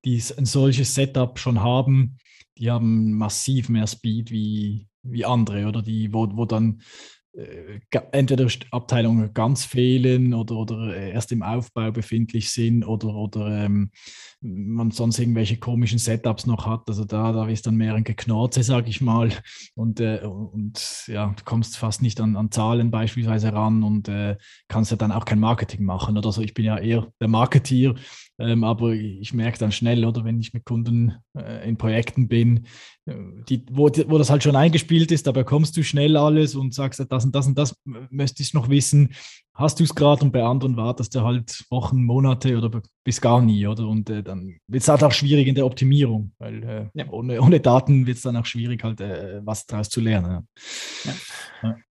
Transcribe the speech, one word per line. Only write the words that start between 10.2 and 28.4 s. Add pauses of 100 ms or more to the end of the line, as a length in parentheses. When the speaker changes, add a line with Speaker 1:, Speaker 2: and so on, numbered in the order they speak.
Speaker 1:
oder,
oder,
äh,
erst
im
Aufbau
befindlich
sind
oder,
oder,
ähm, (480)
man
sonst
irgendwelche
komischen
Setups
noch
hat.
Also
da,
da
ist
dann
mehr
ein
Geknorze,
sag
ich
mal. (420)
Und,
äh,
und
ja,
du
kommst
fast
nicht
an,
an
Zahlen
beispielsweise
ran
und,
äh, (300)
kannst
ja
dann
auch
kein
Marketing
machen
oder
so.
Ich
bin
ja
eher
der
Marketeer, (420)
ähm,